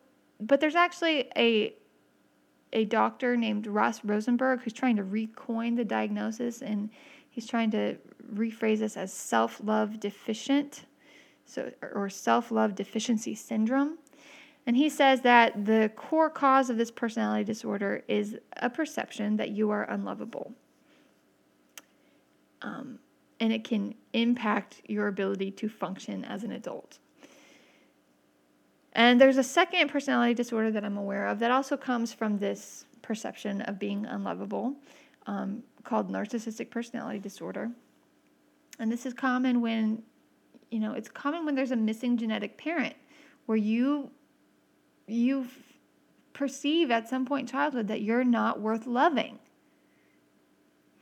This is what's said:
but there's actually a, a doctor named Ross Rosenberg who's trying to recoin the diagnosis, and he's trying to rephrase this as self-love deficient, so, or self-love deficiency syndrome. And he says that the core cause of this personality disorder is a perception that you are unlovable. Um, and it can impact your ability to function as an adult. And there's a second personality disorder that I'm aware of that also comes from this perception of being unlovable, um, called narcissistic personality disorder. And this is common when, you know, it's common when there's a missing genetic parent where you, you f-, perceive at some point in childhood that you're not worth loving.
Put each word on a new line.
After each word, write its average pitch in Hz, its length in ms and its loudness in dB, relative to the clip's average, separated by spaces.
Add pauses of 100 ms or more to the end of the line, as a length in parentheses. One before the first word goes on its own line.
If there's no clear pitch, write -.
(400)
but 262 200 4
there's 302 140 4
actually 339 640 2
a, 233 380 4 (960)
a 220 140 2
doctor 226 500 2
named 220 300 -2
Ross 214 380 0
Rosenberg 240 580 2
who's 220 100 -6
trying 247 240 2
to 202 60 0
recoin 226 760 -4
the 240 80 0
diagnosis, 220 760 -2
and 208 260 -4 (400)
he's - 180 -10
trying 226 260 0
to 208 240 0 (360)
rephrase 220 460 0
this 214 180 -4
as 190 160 -6
self-love 220 880 0
deficient, - 840 -4 (580)
so, - 260 -8 (100)
or - 280 -6
self-love 226 680 2
deficiency 220 600 -2
syndrome. 254 640 -2 (680)
And 240 100 2
he 294 120 6
says 269 320 6
that 233 460 6
the 220 280 4
core 311 360 0
cause 269 400 4
of 233 60 -2
this 226 140 0
personality 214 540 -2
disorder 208 640 -4
is 208 280 -2 (200)
a 247 140 -2
perception 214 680 -4
that - 140 -2
you 208 200 0
are 208 140 -2
unlovable. 208 680 -8 (2000)
Um, - 360 -12 (400)
and 226 140 0
it 220 120 -4
can 202 300 -2 (180)
impact 226 760 0
your 208 220 -2
ability 196 440 -2
to 214 160 -6
function 190 560 -8
as 208 180 -10
an 226 100 -8
adult. - 460 -12 (2000)
And 240 260 8
there's 269 160 8
a 262 80 4
second 339 440 2
personality 247 440 2
disorder 226 380 -2
that 214 140 -2
I'm 202 120 -6
aware 202 300 -4
of 208 140 -2
that 233 100 2
also 269 260 2
comes 233 380 -2
from 208 240 -2
this 202 480 -6 (160)
perception 214 580 -6
of 202 180 -6
being 202 280 -4
unlovable, 196 680 -4 (520)
um, 202 360 -6 (220)
called 214 260 -2
narcissistic 220 600 -8
personality 233 480 -8
disorder. 196 520 -8 (1080)
And 220 120 -2
this 240 140 -4
is 254 80 -6
common 254 480 2
when, 226 420 0 (680)
you 226 100 -2
know, 214 140 -2
it's 214 160 -8
common 320 340 -4
when 302 100 0
there's 262 180 0
a 254 40 2
missing 226 400 0
genetic 214 400 -2
parent 302 380 -4 (500)
where 220 140 2
you, 247 520 2 (960)
you 247 360 2
f-, - 320 -16 (580)
perceive 285 580 0
at 226 160 2
some 262 200 -2
point 269 160 0
in 240 100 -10
childhood 262 360 0
that 220 120 -4
you're 226 240 2
not 226 360 2
worth 220 260 -2
loving. 254 520 2 (1600)